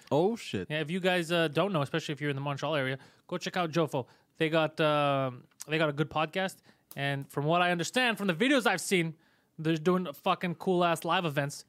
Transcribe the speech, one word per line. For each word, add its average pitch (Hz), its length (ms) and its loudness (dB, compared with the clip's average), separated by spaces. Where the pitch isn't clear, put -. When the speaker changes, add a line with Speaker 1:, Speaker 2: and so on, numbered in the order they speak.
Speaker 1:
Oh, 185 240 4
shit. - 340 -6
Speaker 2:
Yeah, 151 100 -2
if 147 100 -6
you 185 100 -2
guys, 180 320 0
uh, 165 160 2
don't 160 240 0
know, 156 100 2
especially 156 300 -4
if 139 80 -8
you're 147 100 -2
in 135 60 -2
the 139 60 -6
Montreal 143 340 -4
area, 131 220 -2
go 180 100 -8
check 175 200 -6
out 175 160 -2
Jofo. 147 340 0
They 160 100 2
got, 156 320 0
um, 143 640 2
they 151 120 -2
got 160 100 2
a 147 40 -2
good 143 180 -2
podcast. 165 460 -2
And 139 340 -4
from 143 140 -4
what 170 180 4
I 175 100 2
understand, 214 460 0
from 202 100 -2
the 175 60 2
videos 247 320 2
I've 190 140 0
seen, 165 340 0
they're 160 180 0
doing 180 360 2
fucking 175 440 -2
cool-ass 175 480 2
live 175 200 2
events 147 440 -4